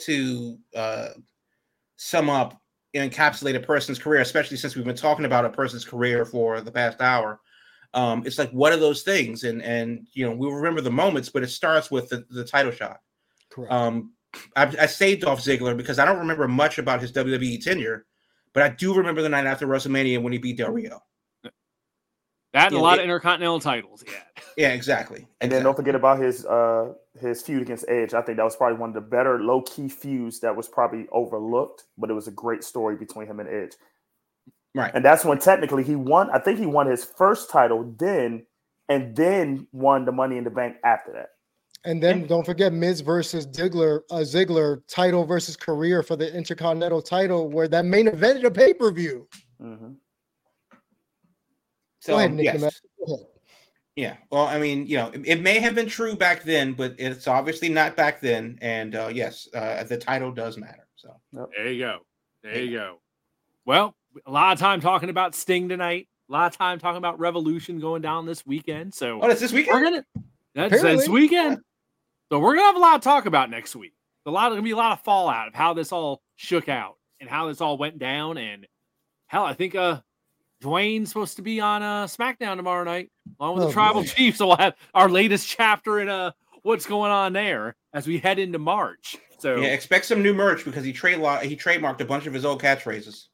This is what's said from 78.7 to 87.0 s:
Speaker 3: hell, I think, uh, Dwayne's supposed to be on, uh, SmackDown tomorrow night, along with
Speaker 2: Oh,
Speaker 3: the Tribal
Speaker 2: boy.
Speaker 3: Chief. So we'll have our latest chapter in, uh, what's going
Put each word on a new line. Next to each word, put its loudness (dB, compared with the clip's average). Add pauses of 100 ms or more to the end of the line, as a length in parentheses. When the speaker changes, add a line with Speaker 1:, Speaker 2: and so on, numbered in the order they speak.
Speaker 3:
hell, -2
I -2
think, -4
uh, 0 (600)
Dwayne's -2
supposed -8
to -16
be -6
on, 0
uh, -4
SmackDown -6
tomorrow -2
night, -6 (280)
along -4
with 2
Speaker 2:
Oh, 2
Speaker 3:
the -2
Tribal 2
Speaker 2:
boy. -6
Speaker 3:
Chief. 2
So 2
we'll 8
have 2 (180)
our 8
latest 2
chapter 0
in, -4
uh, -4 (300)
what's 0
going 0